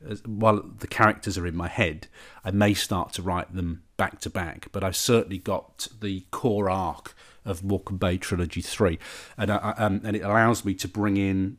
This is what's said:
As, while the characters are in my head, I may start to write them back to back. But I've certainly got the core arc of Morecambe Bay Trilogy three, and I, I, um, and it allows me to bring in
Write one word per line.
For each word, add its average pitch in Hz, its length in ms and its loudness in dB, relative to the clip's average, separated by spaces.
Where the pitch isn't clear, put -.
As, 104 180 -8
while 107 380 4
the - 240 -12
characters 107 500 4
are 87 100 -4
in 82 100 -4
my 85 100 -4
head, 85 400 -2
I 92 80 -4
may 104 200 4
start - 420 -2
to 95 80 -6
write 90 300 -4
them 85 300 -4
back - 240 -2
to - 100 -8
back. - 400 -8
But 95 140 -4
I've 92 120 -2
certainly 110 420 2
got - 500 -4
the 98 300 -4
core 104 400 2
arc 92 460 -4
of 95 200 -6
Morecambe 98 340 -2
Bay 92 180 2
Trilogy 87 440 -2
three, 90 380 0
and 104 140 0
I, 104 40 2
I, 107 140 -2
um, 98 180 2
and 104 140 -2
it - 60 -4
allows 113 420 4
me 98 100 0
to - 140 -8
bring 104 280 2
in 98 420 2